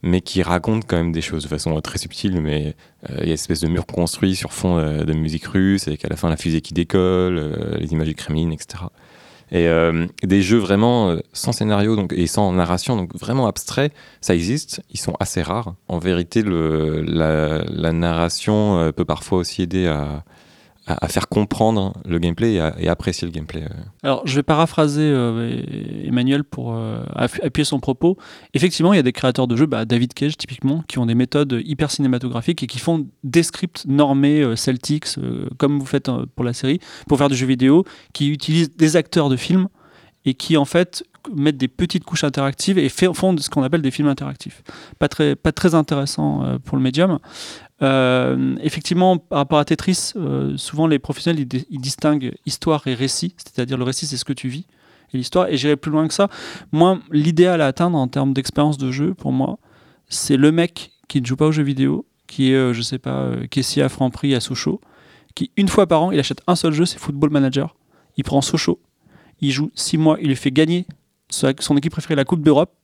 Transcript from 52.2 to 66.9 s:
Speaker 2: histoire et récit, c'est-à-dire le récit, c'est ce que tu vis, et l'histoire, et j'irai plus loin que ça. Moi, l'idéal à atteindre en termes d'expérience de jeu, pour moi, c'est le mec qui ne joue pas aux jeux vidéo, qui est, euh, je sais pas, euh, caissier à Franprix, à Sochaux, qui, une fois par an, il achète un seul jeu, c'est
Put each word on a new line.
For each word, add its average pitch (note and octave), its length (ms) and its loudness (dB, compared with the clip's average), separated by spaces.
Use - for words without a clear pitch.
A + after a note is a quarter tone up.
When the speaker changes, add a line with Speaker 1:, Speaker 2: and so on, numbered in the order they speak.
Speaker 2:
histoire D3+ 400 -2
et C3 80 0
récit, C3+ 420 -4
c'est-à-dire B2+ 400 -6
le B2 80 -2
récit, C3 220 -4
c'est C#3 100 -6
ce - 80 -8
que C#3+ 80 -6
tu C3 160 -6
vis, C#3 180 -10
et C3 40 -4
l'histoire, D3 320 0
et B2 80 0
j'irai D3 200 2
plus D3+ 140 -6
loin D#3 160 2
que D3+ 80 -4
ça. G3 140 2
Moi, E3+ 300 4
l'idéal E3 500 4
à D3 60 4
atteindre E3+ 320 2
en C3 80 2
termes C3+ 260 0
d'expérience C#3+ 460 0
de C3 140 -2
jeu, D3+ 220 -2
pour C#3 180 -4
moi, C3 260 -2
c'est - 280 0
le D3+ 160 6
mec E3+ 400 -2
qui C#3+ 120 0
ne A#2 60 -4
joue B2+ 100 -2
pas D3+ 100 2
aux D#3 60 2
jeux D3+ 120 0
vidéo, C#3 420 0
qui C3 240 2
est, - 20 4
euh, B2+ 180 2
je A#2 100 -4
sais B2+ 160 -6
pas, C3 180 -6
euh, B2 300 -4
caissier C3+ 360 -2
à C3+ 60 2
Franprix, C3 460 -2
à A#2+ 60 0
Sochaux, D3+ 400 -4
qui, - 220 -6
une G3 120 4
fois F#3+ 180 4
par E3 160 4
an, F#3 100 0
il D#3+ 80 2
achète C3 260 -4
un E3+ 100 4
seul E3 160 2
jeu, D#3+ 140 2
c'est - 120 -6